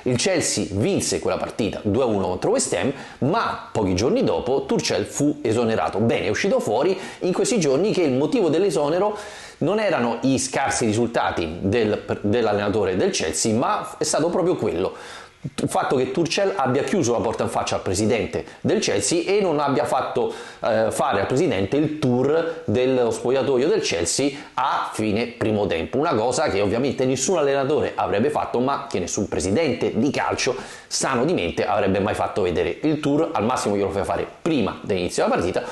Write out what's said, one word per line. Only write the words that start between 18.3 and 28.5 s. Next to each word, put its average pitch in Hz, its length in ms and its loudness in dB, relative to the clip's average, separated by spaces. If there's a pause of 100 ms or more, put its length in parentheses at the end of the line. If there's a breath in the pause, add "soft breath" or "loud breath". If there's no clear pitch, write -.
del 175 180 2
Chelsea 202 460 0
e 196 160 2
non 160 180 2
abbia 147 260 0
fatto, 127 460 0 (320 loud breath)
eh, 110 280 2
fare 131 300 0
al 98 40 0
presidente 127 520 0
il 151 200 0
tour 139 680 2
dello 123 440 2
spogliatoio 127 580 2
del 196 140 2
Chelsea - 480 0 (240 loud breath)
a 143 400 -2
fine 110 320 0
primo 107 400 -2
tempo, 82 320 -2
una 160 160 0
cosa 127 360 0
che 98 120 0
ovviamente 120 440 0
nessun 135 340 0
allenatore 139 560 2
avrebbe 101 340 0
fatto, 120 300 -2